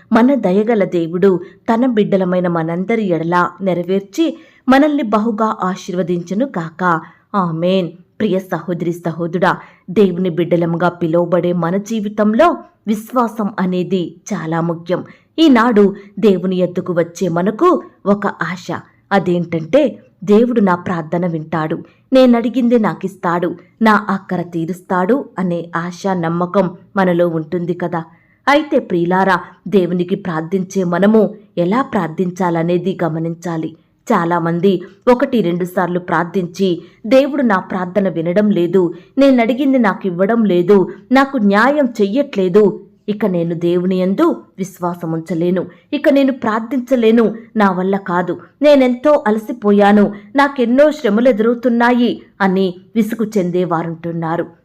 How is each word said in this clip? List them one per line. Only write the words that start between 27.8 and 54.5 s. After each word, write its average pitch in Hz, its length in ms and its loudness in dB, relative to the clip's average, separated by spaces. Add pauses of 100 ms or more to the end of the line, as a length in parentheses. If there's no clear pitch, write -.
అయితే 294 320 2
ప్రియులారా, 180 600 0 (280)
దేవునికి 180 480 0
ప్రార్థించే 180 680 -4
మనము 190 520 2 (220)
ఎలా 185 240 0
ప్రార్థించాలనేది 175 1200 -2
గమనించాలి. 165 720 -6 (380)
చాలామంది 170 680 0 (300)
ఒకటి 247 300 2
రెండు 175 240 0
సార్లు 180 340 -2
ప్రార్థించి, 175 800 -2 (240)
"దేవుడు 269 360 4
నా 208 180 2
ప్రార్థన 185 500 -2
వినడం 175 400 0
లేదు, 175 440 2 (240)
నేనడిగింది 262 640 4
నాకు 202 280 0
ఇవ్వడం 196 360 0
లేదు, 180 460 4 (220)
నాకు 269 260 2
న్యాయం 233 480 2
చెయ్యట్లేదు, 202 1000 0 (240)
ఇక 208 160 -4
నేను 170 300 -2
దేవుని 175 400 0
యందు 196 480 0 (140)
విశ్వాసం 175 540 -8
ఉంచలేను, 170 540 -4 (280)
ఇక 294 160 0
నేను 269 240 2
ప్రార్థించలేను, 226 1000 0 (200)
నా 202 160 4
వల్ల 185 260 -2
కాదు, 180 420 -4 (220)
నేనెంతో 277 640 4
అలసిపోయాను, 202 840 2 (220)
నాకెన్నో 277 560 4
శ్రమలు 240 380 2
ఎదురవుతున్నాయి" 240 920 2 (200)
అని 190 340 0 (200)
విసుగు 220 320 -2 (100)
చెందేవారుంటున్నారు, 170 1120 -4 (180)